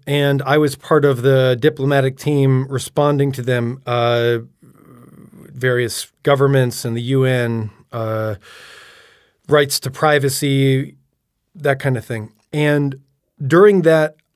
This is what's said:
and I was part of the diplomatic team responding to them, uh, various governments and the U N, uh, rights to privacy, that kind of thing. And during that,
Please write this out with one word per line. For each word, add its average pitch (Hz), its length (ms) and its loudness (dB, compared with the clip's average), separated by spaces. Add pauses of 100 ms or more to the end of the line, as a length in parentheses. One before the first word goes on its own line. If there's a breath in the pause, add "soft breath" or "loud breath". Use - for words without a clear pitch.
and 143 360 0
I 135 140 0
was 147 200 0
part 151 280 0
of 127 180 0
the 131 360 2
diplomatic 135 580 0
team 135 520 0
responding 143 640 -2
to 131 100 -10
them, 123 440 -4
uh, 120 520 0 (240)
various - 1500 -6 (100)
governments 139 600 2
and 117 120 -4
the 120 60 -4
U 131 220 0
N, 117 460 -2 (200)
uh, 110 460 -6 (1120 loud breath)
rights 147 320 2
to 135 100 -8
privacy, 139 1040 0 (600)
that 139 240 -2
kind 131 160 -2
of 110 80 -8
thing. 110 300 -10 (180)
And 147 480 0 (440)
during 185 380 6
that, 156 320 2 (220)